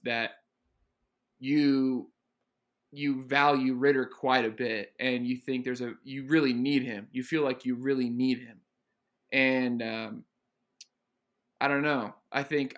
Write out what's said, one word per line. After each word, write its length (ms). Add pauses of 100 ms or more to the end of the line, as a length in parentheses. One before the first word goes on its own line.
that 260 (1080)
you, 720 (800)
you 360
value 480
Ridder 320
quite 400
a 40
bit, 480
and 280
you 100
think 280
there's 180
a, 100 (100)
you 240
really 280
need 300
him. 280
You 100
feel 200
like 240
you 80
really 340
need 300
him. 220 (720)
And, 520
um, 420 (1400)
I 80
don't 140
know. 320 (180)
I 120
think 340